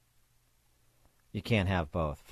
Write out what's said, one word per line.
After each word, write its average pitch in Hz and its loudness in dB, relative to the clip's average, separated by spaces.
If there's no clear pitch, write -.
You 107 -6
can't 101 2
have 90 0
both. 78 -2